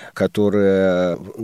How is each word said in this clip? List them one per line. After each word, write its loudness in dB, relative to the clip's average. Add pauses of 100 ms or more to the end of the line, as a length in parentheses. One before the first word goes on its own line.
(140)
которая, 0 (260)